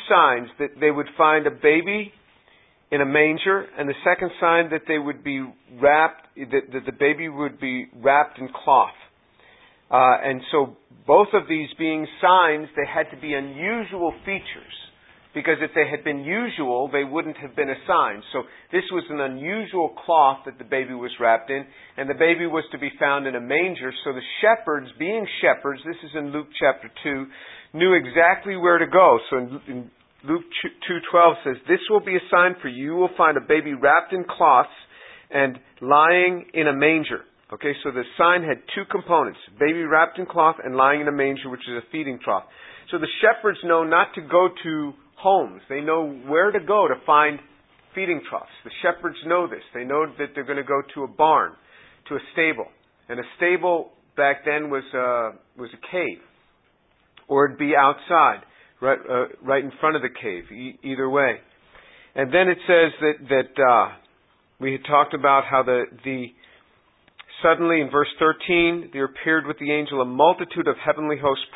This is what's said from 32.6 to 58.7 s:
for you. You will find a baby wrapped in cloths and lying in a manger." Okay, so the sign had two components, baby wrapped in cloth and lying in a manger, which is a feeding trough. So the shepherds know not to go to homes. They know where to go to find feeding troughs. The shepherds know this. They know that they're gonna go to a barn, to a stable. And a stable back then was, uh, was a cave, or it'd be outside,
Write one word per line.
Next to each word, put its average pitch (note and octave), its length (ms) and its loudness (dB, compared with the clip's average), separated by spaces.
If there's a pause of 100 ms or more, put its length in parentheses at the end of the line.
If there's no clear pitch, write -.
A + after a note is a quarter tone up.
for C#3+ 80 -8
you. C3 240 -8
You - 20 -4
will F3 220 2
find D#3+ 180 4
a C3+ 60 -2
baby D3+ 320 0
wrapped C#3 400 2
in F#3 100 -4
cloths D3+ 460 4 (640)
and C3+ 280 -2 (220)
lying F3 720 4
in D#3+ 160 0
a C#3 40 0
manger." D3 540 0 (240)
Okay, C#3+ 220 -6 (100)
so C#3+ 80 -6
the B2 120 -6 (140)
sign F3 240 4
had D3+ 220 -6 (100)
two G3 160 -8
components, D#3+ 500 0 (200)
baby D#3+ 240 0
wrapped D#3+ 340 2
in F3+ 100 -8
cloth D#3+ 360 2
and B2+ 140 -6
lying C#3 240 4
in D3 80 -2
a - 20 -4
manger, C#3 380 -2
which B2+ 180 -14
is B2 80 -8
a A#2 160 -12
feeding C#3 320 -8
trough. G2 200 -2 (460)
So F3 100 -4
the E3 200 -6
shepherds G#3+ 460 0
know E3 180 2
not E3 320 0
to G3 60 -14
go E3+ 260 2 (160)
to D3+ 300 -8 (240)
homes. C#3 520 0
They C3+ 100 -6
know D#3 320 -4 (160)
where E3+ 240 2
to G3+ 80 -2
go F#3 300 2
to B2+ 60 -2 (100)
find D3 340 4 (560)
feeding F3 340 -4
troughs. - 220 -10 (140)
The A#2 40 -16 (140)
shepherds F3 320 -4 (100)
know F3 220 0
this. - 160 -12 (100)
They B2 120 -10
know D3 200 -2 (140)
that C#3+ 160 -8
they're C#3+ 80 -8
gonna C#3 180 -6
go C#3 200 -2 (120)
to C#3+ 100 -10
a C3+ 40 -8
barn, B2 460 2 (560)
to D3 60 -8
a C3 40 -6 (140)
stable. D#3 340 -2 (400)
And A#2+ 120 -10
a B2 40 -8 (140)
stable F3 540 0 (260)
back C#3 280 0
then D3+ 240 -4
was, C3+ 140 -6 (100)
uh, B2 440 -4 (200)
was B2 160 -14
a A#2+ 160 -20
cave, C#3+ 300 -6 (1120)
or C#3 160 4
it'd C3+ 120 -4
be D3 220 -2
outside, C#3 640 2 (400)